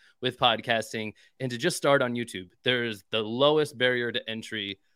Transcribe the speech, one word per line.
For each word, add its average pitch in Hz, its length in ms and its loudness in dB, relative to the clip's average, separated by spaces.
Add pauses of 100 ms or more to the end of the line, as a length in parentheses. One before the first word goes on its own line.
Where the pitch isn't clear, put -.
(200)
with 127 180 -2
podcasting, 110 720 0 (260)
and 131 140 -4
to 120 60 -8
just 165 180 0
start 143 260 4
on 120 120 0
YouTube. 101 340 -6 (160)
There's 120 460 0
the 110 120 0
lowest 139 560 2
barrier 123 320 2
to 117 180 -6
entry, 107 520 -8 (160)